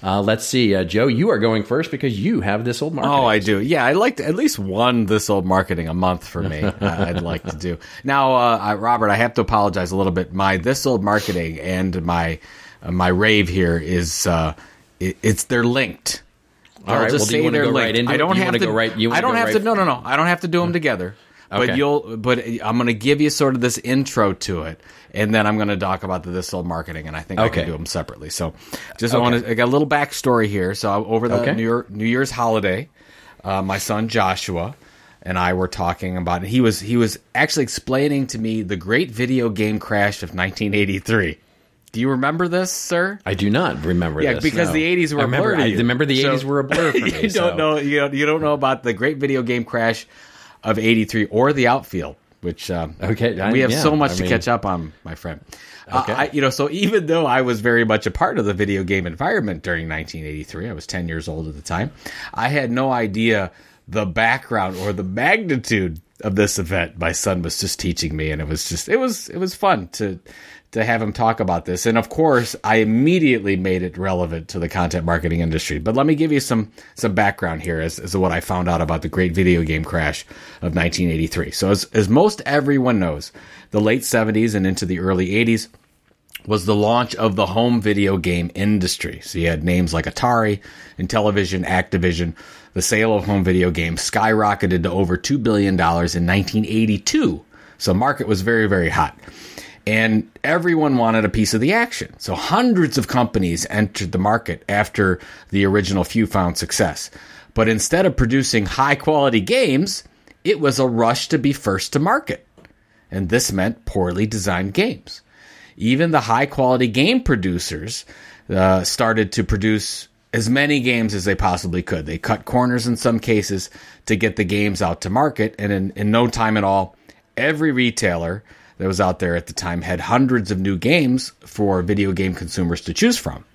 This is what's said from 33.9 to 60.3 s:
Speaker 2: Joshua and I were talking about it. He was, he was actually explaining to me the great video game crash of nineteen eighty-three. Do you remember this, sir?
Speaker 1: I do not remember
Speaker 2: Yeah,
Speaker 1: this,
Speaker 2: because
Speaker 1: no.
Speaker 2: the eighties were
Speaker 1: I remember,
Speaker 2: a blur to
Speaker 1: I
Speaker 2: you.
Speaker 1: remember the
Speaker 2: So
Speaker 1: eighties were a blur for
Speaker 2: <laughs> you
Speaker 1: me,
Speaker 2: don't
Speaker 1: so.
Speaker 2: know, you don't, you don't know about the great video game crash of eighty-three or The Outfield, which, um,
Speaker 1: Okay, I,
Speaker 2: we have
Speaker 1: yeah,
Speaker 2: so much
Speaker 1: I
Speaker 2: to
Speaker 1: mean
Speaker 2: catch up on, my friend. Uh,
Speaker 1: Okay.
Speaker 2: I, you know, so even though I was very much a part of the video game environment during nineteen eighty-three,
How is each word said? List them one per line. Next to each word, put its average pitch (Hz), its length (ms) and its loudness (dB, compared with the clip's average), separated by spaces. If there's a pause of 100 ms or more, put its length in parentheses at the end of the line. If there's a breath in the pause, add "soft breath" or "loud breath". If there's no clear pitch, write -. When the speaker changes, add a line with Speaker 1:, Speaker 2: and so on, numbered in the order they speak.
Speaker 2:
Joshua 95 680 -2 (480 soft breath)
and 90 160 -4
I 90 160 2
were 92 140 0
talking 90 500 -4
about 87 260 -2
it. 92 40 -8
He 117 120 0
was, 113 200 2
he 107 180 -2
was 113 220 0 (160)
actually 151 280 0
explaining 139 640 -2
to 120 120 -10
me 110 240 -2
the 98 140 -4
great 113 340 0
video 123 380 0
game 107 280 0
crash 101 460 0
of 80 100 -12
nineteen 98 400 -2
eighty-three. 98 640 0 (540 soft breath)
Do 110 80 -8
you 127 100 0
remember 147 380 -2
this, 180 240 -2
sir? 190 560 -4
Speaker 1:
I 98 80 -2
do 101 160 0
not 113 340 0
remember 85 380 0
Speaker 2:
Yeah, 135 100 2
Speaker 1:
this, - 100 -4
Speaker 2:
because 165 260 0
Speaker 1:
no. - 40 -2
Speaker 2:
the 156 100 0
eighties 170 300 0
were 143 80 -2
Speaker 1:
I 117 40 2
remember, 139 280 0
Speaker 2:
a - 40 0
blur - 0 -
to 147 80 2
Speaker 1:
I - 20 4
Speaker 2:
you. 101 100 0
Speaker 1:
remember 123 280 2
the 135 140 2
Speaker 2:
So 139 100 2
Speaker 1:
eighties 135 160 -2
were 143 120 0
a 139 60 0
blur 147 300 0
for - 40 2
Speaker 2:
<laughs> - 0 -
you - 80 0
Speaker 1:
me, - 60 0
Speaker 2:
don't 214 200 -2
Speaker 1:
so. 175 240 0
Speaker 2:
know, 156 220 0
you 143 220 0
don't, 139 160 0
you 143 100 2
don't 156 160 0
know 151 120 2
about 135 280 0
the 120 120 0
great 131 240 -2
video 135 260 0
game 120 220 -2
crash 113 420 -2 (580 loud breath)
of 110 140 0
eighty-three 110 460 2
or 123 260 2
The 135 160 2
Outfield, 95 480 -2 (240)
which, - 320 -8
um, 82 320 -6
Speaker 1:
Okay, 110 340 0
I, 95 140 0
Speaker 2:
we 131 80 2
have 127 120 2
Speaker 1:
yeah, 143 100 0
Speaker 2:
so 151 160 2
much 143 140 2
Speaker 1:
I 90 40 -4
Speaker 2:
to 92 60 -2
Speaker 1:
mean 92 100 0
Speaker 2:
catch 113 160 0
up 117 180 0
on, 85 280 -4 (100)
my 82 100 -12
friend. 78 280 -12 (500 loud breath)
Uh, 127 80 0
Speaker 1:
Okay. 120 140 -4
Speaker 2:
I, 139 180 0
you 147 80 -2
know, 135 120 4
so 143 200 -2
even 196 340 0
though 160 200 2
I 127 160 2
was 123 180 0
very 117 240 2
much 107 240 0
a - 40 -2
part 185 280 0
of 110 60 0
the 101 80 0
video 95 320 0
game 95 200 0
environment 104 560 -4
during 85 280 -4
nineteen 78 360 -8
eighty-three, 78 440 -10